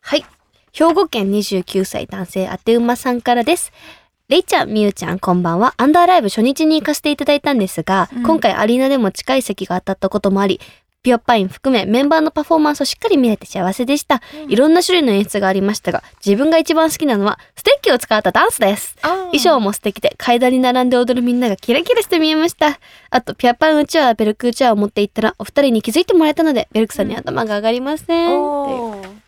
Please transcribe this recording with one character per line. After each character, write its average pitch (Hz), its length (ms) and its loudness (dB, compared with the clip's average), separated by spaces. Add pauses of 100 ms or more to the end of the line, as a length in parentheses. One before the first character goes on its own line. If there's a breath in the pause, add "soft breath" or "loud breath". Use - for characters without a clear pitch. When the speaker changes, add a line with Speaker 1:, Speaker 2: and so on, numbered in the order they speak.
Speaker 1:
は - 160 -4
い。 - 80 -2 (480)
兵 330 220 2
庫 349 140 2
県 196 220 -2
二 208 120 0
十 190 220 -4
九 190 200 -2
歳 - 220 -8
男 190 200 -10
性、 190 220 -4
あ 185 80 -8
て 226 180 2
う 240 60 4
ま 240 160 0
さ 254 160 -4
ん 240 80 -4
か 240 140 2
ら 240 100 0
で 320 120 2
す。 - 160 -10 (560 loud breath)
レ 320 120 4
イ - 40 -2
ち - 80 -4
ゃ 359 140 0
ん、 - 40 -10
ミ 214 120 0
ユ 202 100 2
ち - 140 -8
ゃ 165 80 -4
ん、 190 40 -6
こ 190 140 -2
ん 180 100 0
ば 170 100 -2
ん 170 60 -2
は。 226 200 2
ア 240 80 2
ン 294 60 4
ダ 349 120 6
ー - 20 4
ラ 359 120 4
イ - 20 4
ブ 214 80 -2
初 214 140 -2
日 277 240 0
に 311 120 2
行 294 60 -6
か 302 80 -2
せ - 80 -4
て 302 100 -2
い 294 60 -2
た 294 80 -6
だ 294 80 2
い 294 80 2
た 285 140 -2
ん 247 40 0
で 196 80 0
す - 160 -8
が、 190 320 0
Speaker 2:
う 247 60 -8
ん。 - 40 -4
Speaker 1:
今 226 140 2
回 - 140 0
ア - 140 0
リ 233 100 2
ー - 20 0
ナ 269 120 2
で 277 80 2
も 202 120 0
近 - 260 -4
い 262 60 0
席 - 220 -6
が 185 160 -4
当 - 60 -14
た 196 80 -4
っ - 40 -14
た 196 120 -2
こ 208 100 -4
と 196 100 0
も 196 120 0
あ 202 40 0
り、 190 140 -2 (420 loud breath)
ピ 247 100 2
ュ 233 40 4
ア - 20 0
パ 240 180 0
イ 196 80 2
ン 190 40 -6
含 269 260 -2
め 202 120 0
メ 226 160 2
ン 285 80 0
バ 320 80 2
ー - 20 2
の 311 100 0
パ 302 120 -6
フ 311 100 -2
ォ 330 60 2
ー - 20 2
マ 302 120 2
ン 285 40 -4
ス - 60 -4
を - 20 0
し - 80 -6
っ - 40 -10
か - 120 -6
り 392 80 2
見 247 140 2
れ 208 80 -2
て - 80 -18
幸 185 260 -4
せ 247 140 -4
で 285 100 0
し - 100 -6
た。 262 140 0 (240 loud breath)
Speaker 2:
う - 40 -14
ん。 262 40 0
Speaker 1:
い - 20 0
ろ 262 140 4
ん 320 60 6
な 359 80 4
種 359 180 0
類 - 20 0
の 233 120 2
演 202 100 2
出 202 160 -4
が 196 80 0
あ 190 60 2
り 196 80 0
ま 202 100 0
し 214 80 -6
た 175 120 -4
が、 - 120 -6 (180 soft breath)
自 202 140 2
分 285 140 2
が 320 80 4
一 320 160 0
番 320 160 2
好 311 60 -8
き 311 100 -4
な 247 100 0
の 196 80 0
は 208 140 -2 (180 soft breath)
ス - 60 -20
テ 554 160 2
ッ - 40 -12
キ - 80 0
を 247 80 2
使 - 160 -2
っ 214 60 2
た - 100 0
ダ 294 160 2
ン 480 60 0
ス - 80 -6
で 202 160 2
す。 - 240 -14
Speaker 2:
あ 294 80 -4
ー。 330 40 0 (160)
Speaker 1:
衣 330 100 -2
装 277 220 2
も 202 120 -2
素 - 80 -8
敵 - 220 -8
で、 - 160 -2
階 240 200 0
段 254 140 2
に 254 60 2
並 254 260 2
ん 254 60 0
で 247 80 2
踊 247 200 0
る 240 80 -2
み 247 60 0
ん 247 80 0
な 247 80 0
が 196 80 -2
キ - 160 -4
ラ 285 80 2
キ 403 140 0
ラ 453 80 0
し - 40 -4
て 349 120 0
見 311 100 2
え 311 80 0
ま 320 140 2
し - 40 -12
た。 302 240 0 (300 soft breath)
あ 254 140 0
と、 - 120 -10
ピ - 140 0
ュ 240 40 4
ア - 20 2
パ 311 160 2
イ 311 40 4
ン 302 40 4
う 294 80 2
ち - 120 0
わ、 262 140 4
ベ 214 140 0
ル 214 80 0
ク 240 140 -4
う 240 40 -2
ち - 100 -2
わ 240 100 4
を 208 40 2
持 202 120 -2
っ - 20 -6
て - 100 -4
行 202 100 -2
っ - 40 -20
た 208 80 -4
ら、 - 160 -2
お - 60 -12
二 - 180 0
人 269 100 2
に 220 80 0
気 226 100 -6
づ 277 100 2
い 359 40 2
て - 80 -2
も 330 120 6
ら 302 60 2
え 302 40 0
た 330 80 -2
の 320 100 2
で、 233 200 -2
ベ 214 100 0
ル 220 60 -2
ク - 40 -14
さ - 100 -4
ん 202 60 -2
に 214 80 -6
頭 240 300 -6
が 208 100 -4
上 208 60 -4
が 226 100 0
り 247 80 -2
ま 277 160 -4
せ 339 300 -2
ん。 - 20 0
Speaker 2:
う 349 60 0
ん。 - 80 0
お 277 540 -6
ー。 196 60 -14
Speaker 1:
と 190 60 -16
い - 20 -18
う。 202 40 -20 (140)